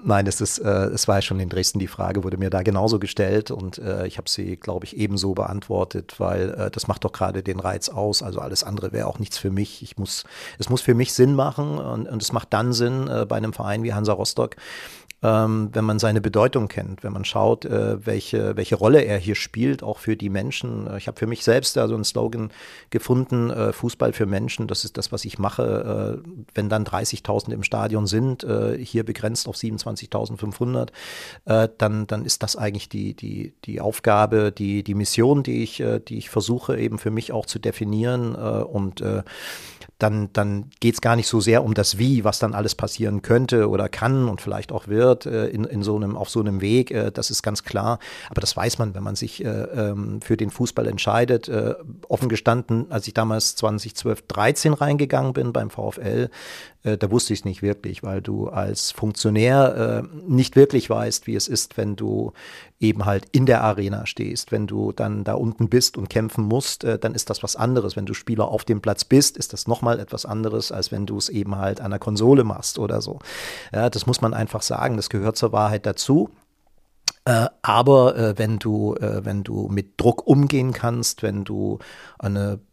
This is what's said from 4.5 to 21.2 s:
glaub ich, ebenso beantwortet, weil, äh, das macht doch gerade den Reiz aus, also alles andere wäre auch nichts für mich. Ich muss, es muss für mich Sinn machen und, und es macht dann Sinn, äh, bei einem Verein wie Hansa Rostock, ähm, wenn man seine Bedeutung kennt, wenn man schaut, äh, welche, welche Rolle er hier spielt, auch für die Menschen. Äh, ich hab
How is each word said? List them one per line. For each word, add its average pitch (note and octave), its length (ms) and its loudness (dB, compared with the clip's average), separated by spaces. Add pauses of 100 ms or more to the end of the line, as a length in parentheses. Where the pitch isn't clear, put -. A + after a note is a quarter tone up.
glaub F#2 260 -6
ich, - 140 -16
ebenso G2 340 0
beantwortet, F#2+ 840 -4
weil, F#2 320 0
äh, G2 200 -4
das - 160 -6
macht - 180 -2
doch F#2+ 80 0
gerade F#2+ 300 -2
den F#2 180 -4
Reiz F#2 280 -4
aus, G#2 340 -2
also - 180 -6
alles - 220 -4
andere G2+ 300 -6
wäre A2 140 -2
auch - 120 -6
nichts - 200 -8
für G2+ 120 -2
mich. G2 320 -4
Ich - 160 -16
muss, - 260 -6 (340)
es - 100 -6
muss B2+ 140 2
für B2 120 6
mich B2 200 2
Sinn C3+ 200 6
machen D3 440 0
und, B2 280 -6
und A2 160 -6
es - 100 -4
macht A2+ 200 -2
dann A#2+ 220 2
Sinn, B2+ 340 0
äh, A#2 180 -2
bei A2 100 -2
einem G#2+ 180 -4
Verein G#2 280 -4
wie A2+ 120 -2
Hansa G#2 180 2
Rostock, G#2+ 440 -2 (680)
ähm, A2 480 2
wenn G#2+ 120 0
man G#2+ 160 0
seine A2 200 2
Bedeutung A2 460 2
kennt, G2 380 -8
wenn G2+ 80 -6
man G2 120 -6
schaut, G#2+ 400 2
äh, G#2+ 400 -2
welche, G#2 520 -2
welche G2+ 180 0
Rolle B2 280 8
er G#2 160 0
hier F#2+ 180 -2
spielt, B2+ 480 -2
auch G#2+ 140 -6
für A2 180 -2
die G2+ 140 -4
Menschen. A2 580 -4
Äh, G2+ 100 -8
ich - 80 -10
hab - 140 -8